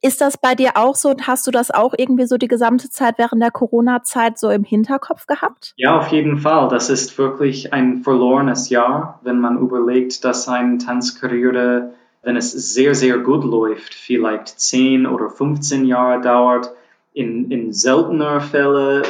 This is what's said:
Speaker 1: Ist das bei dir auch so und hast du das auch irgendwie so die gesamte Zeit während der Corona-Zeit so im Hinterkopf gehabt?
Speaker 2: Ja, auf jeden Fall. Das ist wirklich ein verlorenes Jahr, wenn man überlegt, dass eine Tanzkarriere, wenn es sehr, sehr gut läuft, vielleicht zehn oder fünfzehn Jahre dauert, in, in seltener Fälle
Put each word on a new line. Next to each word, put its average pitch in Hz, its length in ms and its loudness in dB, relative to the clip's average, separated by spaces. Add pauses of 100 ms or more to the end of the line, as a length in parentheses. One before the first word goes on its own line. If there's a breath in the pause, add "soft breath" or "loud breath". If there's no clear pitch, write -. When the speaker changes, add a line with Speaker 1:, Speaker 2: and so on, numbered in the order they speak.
Speaker 1:
Ist 262 160 0
das 285 160 2
bei 254 200 2
dir 254 180 2
auch 247 220 2
so 285 140 2
und 269 180 -2
hast 254 180 -2
du 247 60 -2
das 240 180 0
auch 240 260 2
irgendwie 254 300 2
so 247 100 0
die 233 120 0
gesamte 240 420 0
Zeit 233 280 -2
während 233 220 0
der 233 120 2
Corona-Zeit 233 840 0
so 214 140 -2
im 202 140 0
Hinterkopf 269 640 -2
gehabt? - 500 -6
Speaker 2:
Ja, 139 200 2
auf 147 120 -2
jeden 147 300 0
Fall. 151 280 2
Das 123 240 -2
ist - 280 -2
wirklich 135 540 -2
ein 127 300 0
verlorenes 131 680 2
Jahr, 123 540 0
wenn 123 160 -2
man 120 200 0
überlegt, 127 680 0
dass 123 240 -2
eine 123 300 0
Tanzkarriere, 123 1160 -2 (260 loud breath)
wenn 123 140 -4
es 113 160 -4
sehr, 131 460 0
sehr 127 220 2
gut 135 260 0
läuft, 113 500 -2
vielleicht 110 540 -4
zehn 131 580 2
oder 113 240 -2
fünfzehn 143 540 -2
Jahre 123 360 2
dauert, 123 520 2 (400 loud breath)
in, 120 400 -6
in 113 200 -6
seltener 147 680 0
Fälle 139 680 0